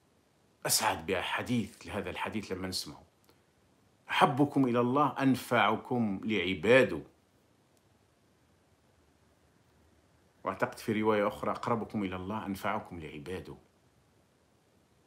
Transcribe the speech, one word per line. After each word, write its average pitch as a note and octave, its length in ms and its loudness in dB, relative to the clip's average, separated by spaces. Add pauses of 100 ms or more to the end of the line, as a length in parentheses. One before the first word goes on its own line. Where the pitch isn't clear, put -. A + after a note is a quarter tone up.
(640)
أسعد G2 400 0
بحديث G2 680 -2 (100)
لهذا G2 240 -6
الحديث G2 420 -6
لما F#2+ 160 -4
نسمعه: D#2 360 -8 (1040)
"أحبكم C#3+ 560 4
إلى A#2+ 140 2
الله B2+ 400 2
أنفعكم A2+ 1040 2
لعباده". F#2+ 800 4 (3500)
واعتقد - 360 -4
في G#2+ 220 0
رواية G#2+ 260 4
أخرى: G#2 240 -2
"أقربكم G#2+ 520 -2
إلى F#2 120 -4
الله F#2 300 -6
أنفعكم G2 540 -6
لعباده". D2+ 560 -10 (1500)